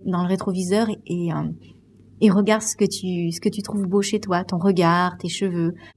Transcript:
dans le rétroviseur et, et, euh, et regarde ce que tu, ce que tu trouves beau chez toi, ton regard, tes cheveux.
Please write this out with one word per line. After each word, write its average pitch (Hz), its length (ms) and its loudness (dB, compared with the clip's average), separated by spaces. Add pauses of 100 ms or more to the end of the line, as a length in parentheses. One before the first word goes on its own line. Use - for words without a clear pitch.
dans 180 160 0
le 180 60 0
rétroviseur 190 640 0
et, 214 180 -6
et, 175 260 -4
euh, 156 40 -4 (840)
et 214 120 6
regarde 208 320 4
ce - 120 -4
que 208 100 2
tu, 180 460 -2
ce 165 80 -10
que 208 100 -2
tu 196 120 -4
trouves 202 240 -4
beau 190 160 2
chez 202 180 -2
toi, 185 240 -2
ton 185 140 -4
regard, 175 600 2
tes 175 120 -8
cheveux. 170 440 -2 (240)